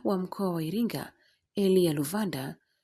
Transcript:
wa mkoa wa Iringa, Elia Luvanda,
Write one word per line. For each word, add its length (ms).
wa 140
mkoa 340
wa 120
Iringa, 480
Elia 380
Luvanda, 600